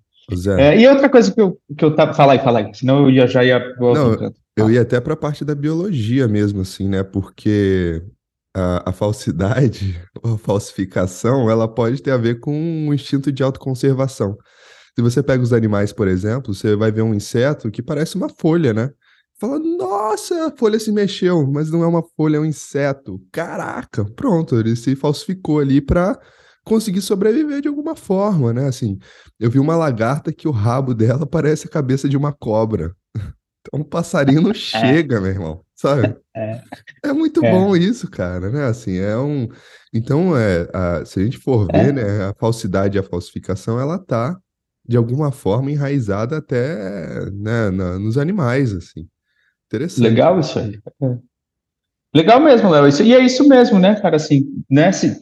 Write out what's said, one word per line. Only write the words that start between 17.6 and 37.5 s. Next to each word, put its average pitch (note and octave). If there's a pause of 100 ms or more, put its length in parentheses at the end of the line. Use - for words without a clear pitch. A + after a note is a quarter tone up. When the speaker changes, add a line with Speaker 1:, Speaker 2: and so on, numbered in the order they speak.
Speaker 1:
que B2
parece D3+
uma A#3+
folha, D#3+
né? A#2+ (500)
Fala, C4+
"Nossa, F#4
a D#4
folha A3
se A3
mexeu", F#3
mas D#3
não E3
é E3+
uma E3+ (120)
folha, D#3
é -
um D#3
inseto. C#3 (120)
Caraca, E3 (100)
pronto, E3
ele A2+
se C3
falsificou D3+
ali C3+
pra F3+ (480)
conseguir G#3+
sobreviver A#3
de D4
alguma D4
forma, F#3
né? C3+
Assim, G#2+ (400)
eu A2+
vi B2+
uma D#3
lagarta C#3+
que -
o D3+
rabo B2
dela A#2
parece D3+
a -
cabeça C#3
de C#3
uma C#3+
cobra. G#2+ (200)
<laughs> - (220)
Então, -
um D3+
passarinho D#3
não F#3+
Speaker 2:
É. -
Speaker 1:
chega, B2+
meu F#2+
irmão, F2 (120)
sabe? C3+ (180)
Speaker 2:
É. A2+ (460)
Speaker 1:
É C#4+
muito D#4
Speaker 2:
É. -
Speaker 1:
bom F#3